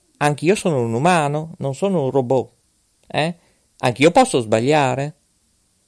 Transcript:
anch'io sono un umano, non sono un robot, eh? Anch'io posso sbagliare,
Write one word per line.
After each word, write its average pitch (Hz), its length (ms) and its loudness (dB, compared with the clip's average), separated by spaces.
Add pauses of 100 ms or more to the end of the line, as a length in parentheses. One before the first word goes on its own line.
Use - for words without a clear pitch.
(180)
anch'io 147 380 0
sono 160 260 -2
un 117 120 -2
umano, 156 680 0
non 135 140 -4
sono 185 300 -2
un 127 80 -2
robot, 127 400 0 (560)
eh? 165 280 -4 (420)
Anch'io 127 340 2
posso 240 300 2
sbagliare, 131 720 0 (760)